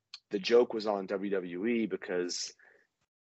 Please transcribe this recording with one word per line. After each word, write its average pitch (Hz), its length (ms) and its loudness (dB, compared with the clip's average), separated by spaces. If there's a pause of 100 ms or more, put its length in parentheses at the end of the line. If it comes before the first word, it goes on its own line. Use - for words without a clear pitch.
(300)
the 104 100 -2
joke 117 340 6
was 107 140 -2
on 101 180 0
W 98 260 -2
W 90 340 -4
E 117 200 2
because 90 680 -4 (760)